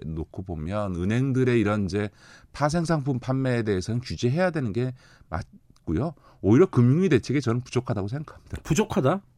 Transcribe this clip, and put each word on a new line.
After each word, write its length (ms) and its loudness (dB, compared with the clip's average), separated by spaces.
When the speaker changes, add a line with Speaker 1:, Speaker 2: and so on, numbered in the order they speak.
Speaker 1:
놓고 380 -8
보면 520 -6
은행들의 640 2
이런 260 2
이제 240 -2
파생상품 680 -2
판매에 440 -2
대해서는 380 -2
규제해야 500 0
되는 220 -4
게 200 -2
맞고요. 840 -6
오히려 260 6
금융위 420 4
대책이 320 2
저는 200 0
부족하다고 460 -4
생각합니다. 560 -12
Speaker 2:
부족하다? 580 0